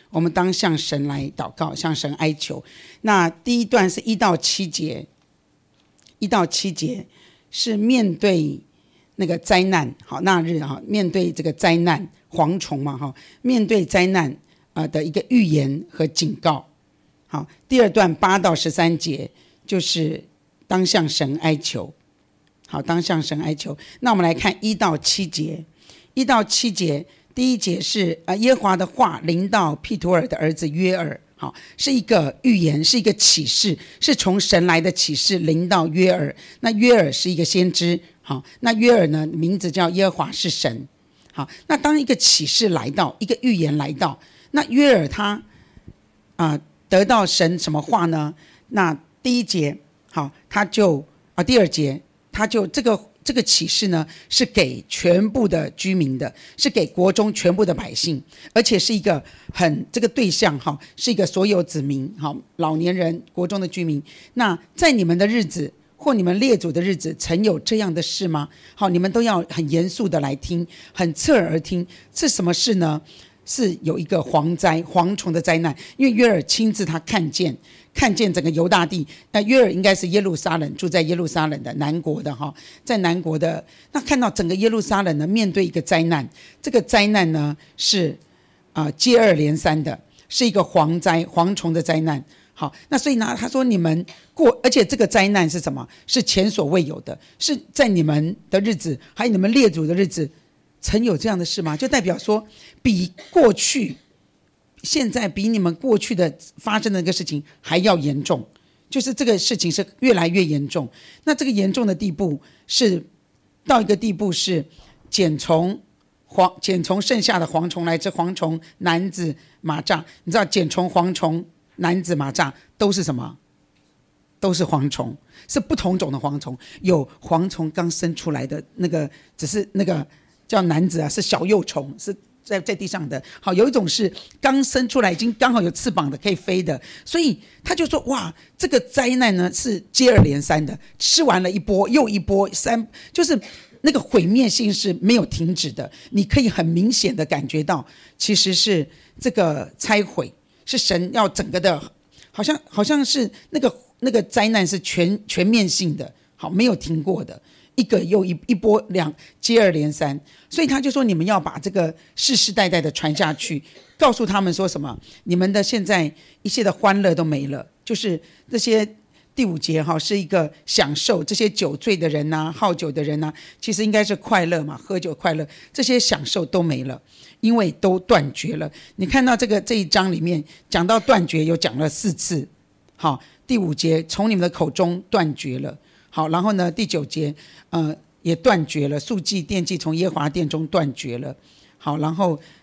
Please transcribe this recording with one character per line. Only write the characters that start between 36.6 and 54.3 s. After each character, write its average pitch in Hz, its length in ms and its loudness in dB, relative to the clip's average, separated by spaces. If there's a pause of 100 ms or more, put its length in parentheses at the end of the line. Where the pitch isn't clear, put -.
那 233 100 0
约 226 320 6
珥 139 80 0
是 - 180 -2
一 180 60 -2
个 160 100 0
先 180 260 2
知， 170 280 0 (240)
好， 135 200 -8 (180)
那 233 120 2
约 226 300 6
珥 160 60 4
呢， 156 180 -2
名 165 320 0
字 175 100 -4
叫 170 220 2
耶 190 180 2
和 - 80 -4
华 151 140 -4
是 - 180 -4
神。 131 380 -4 (440)
好， 139 160 -8 (200)
那 302 100 2
当 294 220 2
一 285 40 0
个 247 120 0
启 - 300 2
示 214 240 2
来 139 200 -2
到， 170 300 -2
一 208 60 -6
个 220 160 -2
预 247 120 2
言 151 240 0
来 147 160 -4
到， 143 260 -4 (320)
那 285 140 0
约 247 380 4
珥 143 40 -2
他， 208 360 -4 (920)
啊， 151 220 0 (300)
得 196 160 6
到 214 180 4
神 170 360 0
什 156 120 -4
么 151 80 0
话 156 280 0
呢？ 156 260 -2 (360)
那 175 300 0 (220)
第 247 160 0
一 240 60 0
节， 147 340 -2 (320)
好， 143 220 -4 (180)
他 208 160 0
就， 180 400 2 (300)
啊， 175 80 0
第 247 160 4
二 185 80 6
节， 143 340 -2 (300)
他 208 160 -2
就 202 180 0
这 208 160 -4
个， 214 180 2 (240)
这 277 100 -4
个 226 100 2
启 - 240 0
示 - 220 -2
呢， 160 180 0 (220)
是 - 160 0